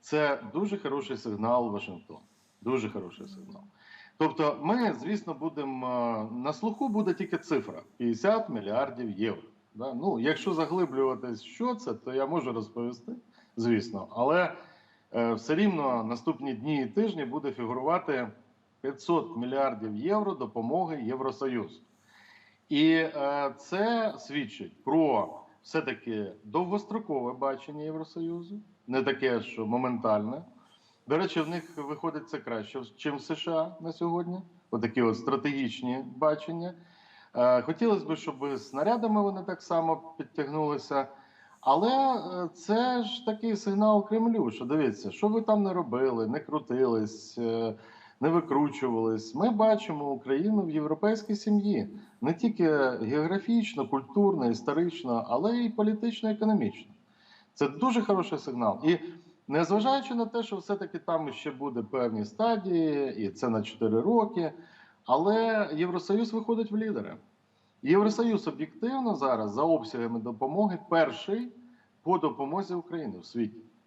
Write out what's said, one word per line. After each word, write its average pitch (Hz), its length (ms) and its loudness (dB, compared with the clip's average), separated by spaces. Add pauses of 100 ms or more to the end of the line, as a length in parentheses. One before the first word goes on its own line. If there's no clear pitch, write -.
Це 147 400 0 (140)
дуже 196 240 -2
хороший 135 380 -4
сигнал 113 540 0
Вашингтону. 92 500 -10 (400)
Дуже 110 300 0
хороший 92 380 -12
сигнал. - 340 -18 (560)
Тобто 151 440 2
ми, 214 380 2
звісно, 175 340 -4
будемо, 139 520 -6 (460)
е, - 20 -10
на 131 180 -4
слуху 220 360 -2
буде 202 260 2
тільки 175 240 -4
цифра — - 440 -2 (140)
п'ятдесят 190 520 2
мільярдів 120 640 -2
євро. 101 320 -2 (320)
Да? 123 200 -8
Ну, 139 260 0
якщо 156 340 0
заглиблюватись, 135 880 0
що 240 320 -4
це, 135 200 -6
то 127 200 -8
я 135 120 2
можу 139 260 -2
розповісти, 117 600 -6 (440)
звісно. 107 540 0
Але, 156 420 2 (600)
е, 117 200 2
все 113 200 0
рівно 151 500 2
наступні 123 500 -4
дні 139 280 -2
і 123 40 0
тижні 170 380 0
буде 139 280 -4
фігурувати 131 760 -2 (520)
п'ятсот 139 560 -2
мільярдів 120 600 -2
євро 196 380 0
допомоги 131 680 -2
Євросоюзу. 131 800 -4 (880)
І, 156 240 4
е, 143 680 0
це 220 600 0
свідчить 127 680 -8
про 147 500 4 (280)
все-таки 110 680 -4 (120)
довгострокове 165 880 -2
бачення 135 520 -6
Євросоюзу, 170 760 -8 (260)
не 131 160 0
таке, 131 400 0
що 113 240 -6
моментальне. 120 760 0 (640)
До 147 120 2
речі, 180 220 0
в 156 80 -2
них 170 280 -8
виходить 151 540 -8
це 151 80 -8
краще, 117 420 -8 (160)
чим 143 200 -4
в 135 40 -8
С - 160 -6
Ш 170 160 -4
А 160 320 -2
на 165 80 -8
сьогодні. 175 480 -2 (300)
Отакі 113 320 0
от 113 160 4
стратегічні 131 840 -2 (120)
бачення. 165 580 0 (600)
Е, 123 280 6
хотілося 202 420 2
б, 156 120 -2
щоб 139 420 -6
снарядами 214 640 2
вони 190 200 -2
так 185 200 -8
само 165 560 0
підтягнулися. 143 880 -2 (520)
Але, 262 540 4
е, 180 400 -4
це 240 500 2
ж - 220 -6
такий 214 300 -2
сигнал 202 520 4
Кремлю: 226 420 2
що 120 140 -8
дивіться, 147 480 0
що - 160 0
ви 220 140 2
там 214 200 4
не 190 100 2
робили, 123 540 0
не 135 140 -2
крутились, 123 960 0
е, 113 360 0 (460)
не 143 80 2
викручувались. 135 1080 2
Ми 196 160 4
бачимо 208 600 2
Україну 160 500 0
в 165 80 -2
європейській 160 680 0
сім'ї. 208 520 2 (320)
Не 147 140 0
тільки 175 340 2 (340)
географічно, 160 840 0
культурно, 139 640 2
історично, 139 760 0
але 180 280 2
й 240 140 0
політично, 220 600 0
економічно. 214 600 0 (640)
Це 143 140 0
дуже 226 340 2
хороший 180 360 2
сигнал. 120 460 -2
І 165 140 6 (500)
Незважаючи 208 680 2
на 233 120 0
те, 233 160 -2
що 214 140 -6
все-таки 180 420 -4
там 156 340 -2
ще - 180 -6
буде 127 320 -4
певні 113 420 -2
стадії, 165 920 0 (100)
і 95 40 -2
це - 180 -4
на 110 140 2
чотири 110 380 0
роки, 196 520 2 (520)
але 214 720 4
Євросоюз 180 580 0
виходить 220 380 0
в 208 60 -2
лідери. 151 400 -2 (640)
Євросоюз 208 640 4
об'єктивно 233 640 -2
зараз 120 380 0
за 127 100 0
обсягами 120 580 0
допомоги 147 580 0 (120)
перший 165 640 2 (500)
по 175 160 2
допомозі 151 560 -2
Україні 156 440 -6
в - 80 -18
світі 113 340 -4 (260)